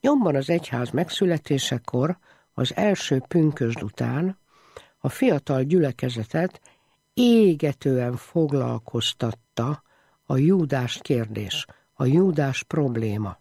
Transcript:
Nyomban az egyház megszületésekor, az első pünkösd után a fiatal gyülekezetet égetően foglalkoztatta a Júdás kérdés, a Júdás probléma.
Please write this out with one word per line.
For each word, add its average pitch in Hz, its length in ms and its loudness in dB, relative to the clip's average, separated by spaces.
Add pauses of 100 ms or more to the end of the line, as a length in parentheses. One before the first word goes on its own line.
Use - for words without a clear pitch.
Nyomban 240 360 4
az 135 140 -2
egyház 127 400 -2
megszületésekor, 151 1300 -2 (360)
az 127 220 -2
első 180 520 0
pünkösd 143 540 0
után 127 560 -4 (600)
a 143 100 -4
fiatal 143 540 0
gyülekezetet 139 960 -2 (540)
égetően 147 1000 2
foglalkoztatta 120 1700 -4 (440)
a 139 100 0
Júdás 139 680 2
kérdés, 110 640 -4 (260)
a 147 120 -4
Júdás 147 580 2
probléma. 113 800 -4